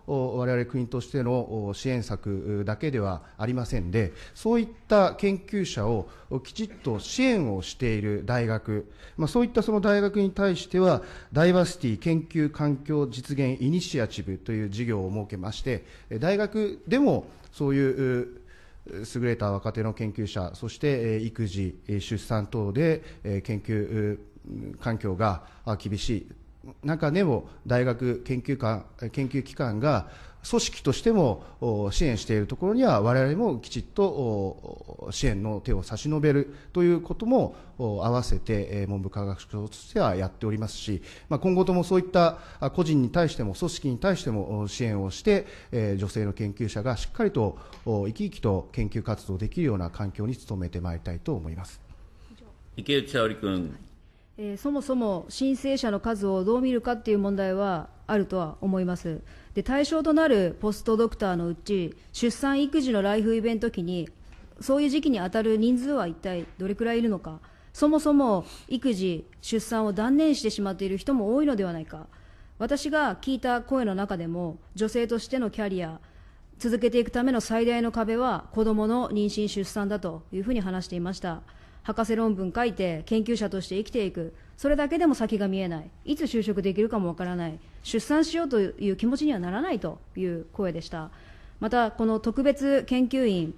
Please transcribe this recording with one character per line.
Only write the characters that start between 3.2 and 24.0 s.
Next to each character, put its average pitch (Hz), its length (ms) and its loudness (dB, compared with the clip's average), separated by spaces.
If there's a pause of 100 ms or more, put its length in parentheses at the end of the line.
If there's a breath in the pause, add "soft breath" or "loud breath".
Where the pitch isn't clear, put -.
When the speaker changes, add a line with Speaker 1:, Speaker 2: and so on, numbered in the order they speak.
Speaker 1:
あ 110 80 -4
り 123 80 0
ま 123 120 -2
せ 123 120 0
ん 87 140 -4
で、 104 200 2 (220 loud breath)
そ 226 200 0
う 240 40 4
い 226 60 2
っ - 40 -6 (200)
た 202 260 6
研 196 240 0
究 196 260 -4
者 107 220 -2
を、 110 220 0 (200 loud breath)
お、 127 120 -2
き - 120 -14
ち 220 120 -4
っ 208 40 -4 (140)
と 110 160 -2
支 - 240 -2
援 190 320 2
を 92 80 -2
し - 140 -12
て 117 180 0
い 104 80 -2
る 104 240 -2
大 120 220 0
学、 107 420 -4 (260 loud breath)
ま 156 100 0
あ、 - 20 0
そ 240 140 4
う - 20 4
い - 20 2
っ 240 60 -4
た 220 100 4
そ 220 80 -2
の 208 100 2
大 202 200 4
学 202 180 0
に 196 140 2
対 196 240 2
し - 120 -8
て 185 120 2
は、 170 220 6 (300 loud breath)
ダ 151 140 6
イ 180 60 8
バ 180 120 6
ー 165 40 0
シ - 100 -10
テ - 80 -2
ィ 107 140 0
研 165 280 2
究 151 220 2
環 147 280 0
境 147 280 0
実 127 320 -6
現 131 240 0
イ 131 80 4
ニ 180 100 2
シ 165 200 -2
ア 107 80 0
チ - 160 -8
ブ 92 140 -6
と - 120 -8
い 110 140 0
う 101 60 -4
事 113 160 -4
業 104 200 0
を 92 60 -4
設 101 160 -4
け 104 80 -10
ま 95 160 -6
し - 100 -8
て、 117 220 -2 (260 loud breath)
え、 113 80 -6
大 170 180 2
学 208 520 -2
で 226 100 4
も 190 300 4 (240 loud breath)
そ 143 160 -2
う 139 80 4
い - 20 4
う、 131 440 2
う、 123 60 -8 (840 soft breath)
優 123 60 -2
れ 120 160 2
た 104 160 0
若 98 200 -4
手 110 120 -2
の 110 100 -2
研 110 160 -4
究 104 160 -4
者、 92 280 -4
そ 113 140 -10
し - 100 -12
て、 117 420 0
え、 - 20 -4
育 113 240 -4
児、 95 400 -4
え、 104 140 -2
出 104 180 -4
産 107 300 -2
等 101 240 -2
で、 156 320 2 (180 loud breath)
え、 98 180 -2
研 107 200 -4
究、 104 540 -2